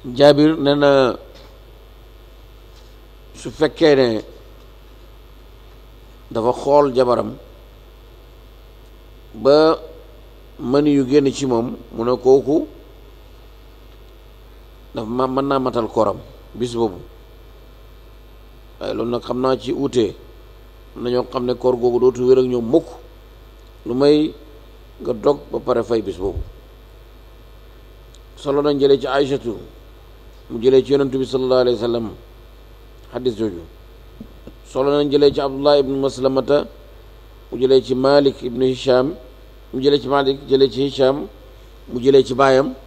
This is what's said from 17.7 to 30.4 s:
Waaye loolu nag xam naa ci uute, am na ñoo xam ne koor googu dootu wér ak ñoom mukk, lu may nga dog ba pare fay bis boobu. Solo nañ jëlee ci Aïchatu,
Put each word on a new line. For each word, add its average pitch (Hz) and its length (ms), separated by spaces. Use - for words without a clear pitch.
Waaye 101 180
loolu 117 140
nag 120 100
xam 123 180
naa 131 160
ci 117 160
uute, 123 440
am 117 80
na 123 80
ñoo 123 180
xam 123 160
ne 123 80
koor 127 240
googu 120 220
dootu 123 260
wér 127 140
ak 127 60
ñoom 123 200
mukk, 147 220
lu 117 80
may 151 400
nga 135 140
dog 139 240
ba 131 80
pare 117 240
fay 113 180
bis 95 160
boobu. 92 240
Solo 143 280
nañ 147 160
jëlee 139 200
ci 135 80
Aïchatu, 131 460